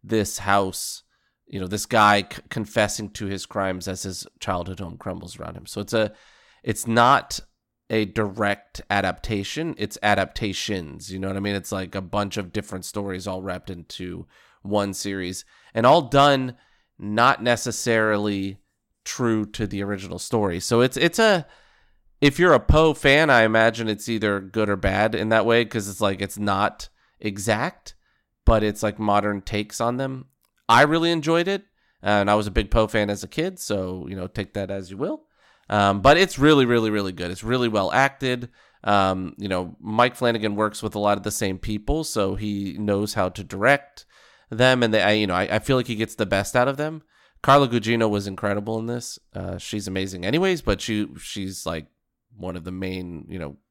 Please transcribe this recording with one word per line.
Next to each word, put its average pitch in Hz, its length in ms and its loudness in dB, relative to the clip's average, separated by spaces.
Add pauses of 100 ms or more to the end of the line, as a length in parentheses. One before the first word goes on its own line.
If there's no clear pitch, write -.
this 101 360 -2
house, 98 640 0 (440)
you - 140 -10
know, 92 60 -6
this 98 200 -4
guy 104 360 6
c-, - 260 -12
confessing 104 640 -2
to - 160 -8
his 98 200 -6
crimes 95 420 -4
as 92 140 -8
his 92 240 -10 (140)
childhood 92 400 -6
home 85 160 -12
crumbles 87 420 -12
around 85 180 -14
him. - 100 -18
So - 140 -10
it's 101 120 -8
a, 110 200 0 (520)
it's - 220 -4
not 120 540 4 (500)
a 110 160 0
direct 101 840 -4
adaptation, 101 880 -4
it's 104 260 -6
adaptations, 95 1120 -2
you 92 60 -8
know 95 100 -6
what 95 80 -6
I 98 40 -4
mean? 101 140 -4
It's, 95 180 -6
like, 95 220 -8
a 95 60 -4
bunch 95 380 -4
of 92 140 -8
different 95 340 -8
stories 98 400 -8
all 92 160 -8
wrapped 92 280 -8
into 87 560 -12 (360)
one 101 320 -2
series 95 500 -6 (300)
and 113 100 0
all 151 180 6
done 135 540 2 (420)
not 110 440 2
necessarily 107 1160 0 (460)
true 113 420 0
to 107 200 -6
the 98 160 -4
original 95 360 -6
story. 98 400 0
So 117 220 2
it's, 127 160 2
it's 165 220 2
a, 208 280 4 (760)
if 143 180 4
you're 175 160 6
a 120 60 6
Poe 156 340 6
fan, 147 360 4
I 120 120 8
imagine 113 460 4
it's 107 200 -4
either 104 320 0
good 101 300 -2
or 98 60 2
bad 101 380 2
in 107 160 -2
that 110 140 6
way, 117 200 4
'cause 104 240 -6
it's, 98 120 -10
like, 98 220 0
it's 98 160 -8
not 104 500 -2 (320)
exact, 107 720 -4 (520)
but 110 160 6
it's, 104 200 -2
like, 104 160 -2
modern 104 440 0
takes - 400 -6
on 120 160 0
them. 131 280 -8 (420)
I 120 140 8
really 165 280 2
enjoyed 165 380 0
it, 196 140 -4 (400)
uh, 92 40 -4 (140)
and 101 100 2
I 104 60 6
was 104 100 0
a 104 60 -4
big 104 180 0
Poe 110 160 4
fan 104 240 0
as 101 120 -6
a 104 60 -14
kid, 180 300 -6
so, 92 500 -6
you 95 80 -10
know, 95 120 -8
take - 260 -10
that 95 160 -6
as 95 200 -10
you 98 60 -14
will. 208 280 -8 (440)
Um, 101 340 2
but 143 160 8
it's 185 200 0
really, 139 280 6
really, 117 240 2
really 101 220 -2
good. 87 180 -6
It's 95 140 -10
really 120 240 0
well 101 240 0
acted. 127 580 -2 (340)
Um, 95 540 0
you 101 100 -8
know, 90 320 -4
Mike 113 360 0
Flanagan 110 380 0
works 104 280 -2
with 107 120 -8
a 104 40 -6
lot 104 180 2
of 98 80 -10
the 107 60 -4
same 95 280 -4
people, 139 460 -4
so 98 300 -2
he 101 440 -8
knows 104 360 -2
how 92 160 -2
to 101 120 -14
direct 113 600 -2 (460)
them, 123 320 4
and 110 100 2
they, 107 100 4
I, 104 100 4
you 107 140 2
know, 92 80 0
I, 92 80 2 (140)
I - 40 2
feel 135 160 0
like 123 100 0
he 117 80 -6
gets 107 200 -4
the 107 120 -2
best 98 300 -2
out 123 120 4
of 139 80 -4
them. 156 260 -6 (400)
Carla 139 260 6
Gugino 113 420 2
was 101 160 -2
incredible 101 520 -4
in 113 80 -6
this. 120 320 -10 (160)
Uh, 92 240 -8
she's 107 300 -8
amazing 95 380 -6
anyways, 170 360 0
but 101 180 0
she, 107 260 -4 (120)
she's, 95 480 -10
like, 80 200 -6 (500)
one 90 200 -10
of 82 80 -12
the 92 80 -10
main, 92 560 -8
you 90 100 -10
know 71 180 -10 (140)